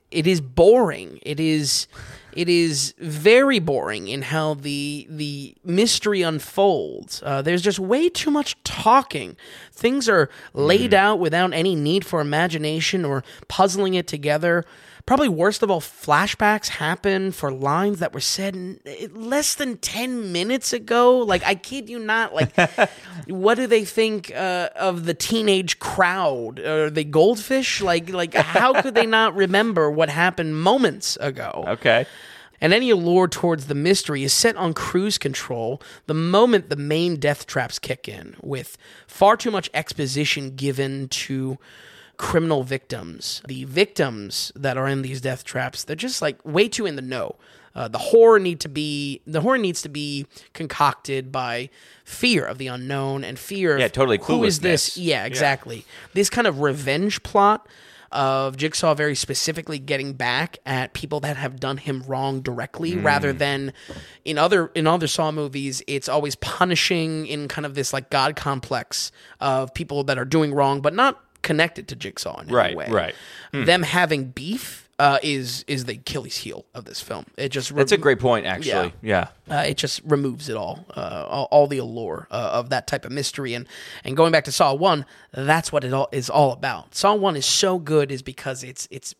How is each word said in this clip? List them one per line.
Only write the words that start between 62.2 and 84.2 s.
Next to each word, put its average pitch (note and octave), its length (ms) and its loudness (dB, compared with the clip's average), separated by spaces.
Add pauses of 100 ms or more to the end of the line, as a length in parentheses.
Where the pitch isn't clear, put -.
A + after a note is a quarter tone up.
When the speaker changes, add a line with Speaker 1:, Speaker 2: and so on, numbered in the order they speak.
Speaker 1:
directly, C3 520 -6
Speaker 2:
Mm. F#3 120 -2
Speaker 1:
rather C#3+ 300 2
than C#3 400 -2 (500)
in D3+ 140 -2
other, F3 360 4
in D#3+ 120 0
other E3 220 2
Saw D#3 240 0
movies, C#3 540 -6
it's C#3 220 -4
always D3 280 0
punishing D#3+ 920 0
in D3 220 -6
kind D3+ 180 -6
of C#3 80 -10
this, C#3 180 -4
like, C3+ 160 -6
God C#3+ 280 2
complex - 760 -6 (260)
of C3 360 -2
people C#3+ 300 -4
that C3+ 120 -2
are B2+ 80 -4
doing D3 300 2
wrong, C#3 260 2
but D3 140 0
not C4 260 2 (220)
connected E3 460 -2
to C3 80 -14
Jigsaw - 440 -10
in - 80 -16
Speaker 2:
Right, A2 200 4
Speaker 1:
any - 80 -6
way. D#2+ 120 -8
Speaker 2:
right. F2+ 260 0 (380)
Hmm. C#3 120 -2
Speaker 1:
Them F3 180 4
having D3+ 440 0
beef, D3 580 -10 (140)
uh, C#3+ 240 4
is, C3 460 -4
is C3 160 -4
the B2 80 -6
Achilles - 460 -10
heel - 260 -12 (100)
of A#2+ 120 -18
this - 160 -14
film. - 240 -12 (100)
It C3+ 140 -6
just C3 240 -6
Speaker 2:
That's C#3 180 2
a G#3 40 6
Speaker 1:
rem- F3+ 40 2
Speaker 2:
great C#3 180 4
point, A#2+ 280 2
actually. F2+ 560 -2
Speaker 1:
Yeah. G2+ 260 0 (200)
Speaker 2:
Yeah. D#3 100 -6
Speaker 1:
Uh, - 20 2
it D3 160 -2
just - 300 -4
removes C#3+ 420 -2
it A2+ 80 -6
all, G#2+ 300 -10 (100)
uh, D#2+ 320 -8
all, C3 220 -4
all D3 160 8
the C#3+ 120 -4
allure, A2+ 520 -8
uh, - 40 -8 (200)
of A#2+ 160 -2
that C3 160 -2
type - 180 -4
of A#2+ 80 -12
mystery. C3+ 420 -6
And, A#2+ 140 -10 (360)
and C3 120 -6
going E3 160 6